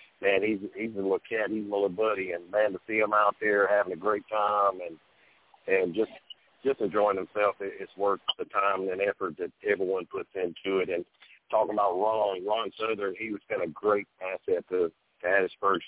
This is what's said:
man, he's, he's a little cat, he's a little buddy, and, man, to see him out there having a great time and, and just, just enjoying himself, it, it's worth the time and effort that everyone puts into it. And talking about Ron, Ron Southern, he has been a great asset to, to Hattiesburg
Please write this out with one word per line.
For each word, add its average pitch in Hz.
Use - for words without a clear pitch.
man, 98
he's, 107
he's 110
a 101
little 95
cat, 107
he's 107
a 101
little 101
buddy, 95
and, 87
man, 104
to 92
see 110
him 107
out 104
there 101
having 98
a 85
great 104
time 104
and, 82
and 92
just, 107
just 131
enjoying 104
himself, 98
it, 98
it's 98
worth 98
the 90
time 98
and 95
effort 98
that 87
everyone 95
puts 92
into 95
it. 92
And 87
talking 107
about 98
Ron, 104
Ron 107
Southern, 104
he -
has 104
been 101
a 85
great 101
asset 92
to, 90
to 87
Hattiesburg 95